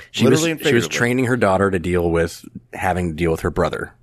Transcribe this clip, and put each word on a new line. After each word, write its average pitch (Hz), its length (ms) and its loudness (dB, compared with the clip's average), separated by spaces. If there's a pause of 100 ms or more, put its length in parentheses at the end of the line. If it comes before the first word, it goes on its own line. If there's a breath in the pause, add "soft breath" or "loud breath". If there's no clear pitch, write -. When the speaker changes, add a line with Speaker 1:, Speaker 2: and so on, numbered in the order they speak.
(120 loud breath)
Speaker 1:
She 110 120 0
was, 135 60 6 (120)
Speaker 2:
Literally 165 100 0
and 151 80 -8
Speaker 1:
she - 60 -4
was 120 180 2
Speaker 2:
figuratively. - 120 -6
Speaker 1:
training 123 280 0
her 120 120 0
daughter 98 360 2
to 95 80 0
deal 87 300 0
with 82 340 -2 (300)
having 90 360 -2
to 78 60 -6
deal 82 160 0
with 80 80 -4
her - 100 -2
brother. 78 420 -4 (100)